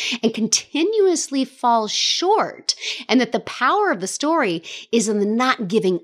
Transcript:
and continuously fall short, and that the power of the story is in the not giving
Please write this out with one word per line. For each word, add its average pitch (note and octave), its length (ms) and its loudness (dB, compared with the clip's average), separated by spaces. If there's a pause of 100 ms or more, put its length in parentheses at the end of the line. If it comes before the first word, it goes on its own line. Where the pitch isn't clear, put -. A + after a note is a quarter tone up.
(220)
and A3+ 140 0
continuously D4+ 1080 0
fall A#3 420 0
short, - 880 -2 (340)
and A3+ 100 4
that A#3+ 120 0
the A#3 80 -2
power F4+ 500 0
of A3 120 -2
the F#3 60 -4
story C4+ 540 0 (300)
is A3 180 2
in G#3+ 100 0
the G3+ 60 2
not A#3 420 0
giving F#3 360 2